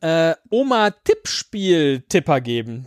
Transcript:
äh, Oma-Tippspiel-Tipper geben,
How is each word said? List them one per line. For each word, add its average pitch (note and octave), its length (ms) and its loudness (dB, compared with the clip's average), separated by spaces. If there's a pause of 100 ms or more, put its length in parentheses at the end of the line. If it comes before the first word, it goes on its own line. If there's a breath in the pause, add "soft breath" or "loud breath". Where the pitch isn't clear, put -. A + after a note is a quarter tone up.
äh, E3 340 0 (140)
Oma-Tippspiel-Tipper G3 1900 0
geben, A#2 460 -6